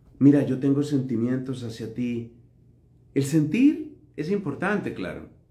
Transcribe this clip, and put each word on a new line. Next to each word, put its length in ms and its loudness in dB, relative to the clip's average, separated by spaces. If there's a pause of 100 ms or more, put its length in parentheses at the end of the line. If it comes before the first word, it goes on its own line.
(180)
Mira, 260 8
yo 160 -2
tengo 220 2
sentimientos 840 -2
hacia 300 -10
ti". 400 -6 (800)
El 100 0
sentir 760 2 (160)
es 160 -4
importante, 640 -2
claro. 340 -10 (220)